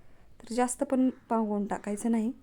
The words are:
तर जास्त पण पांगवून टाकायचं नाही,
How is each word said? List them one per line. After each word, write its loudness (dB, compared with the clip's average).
तर -12
जास्त 0
पण 4
पांगवून 0
टाकायचं -2
नाही, 2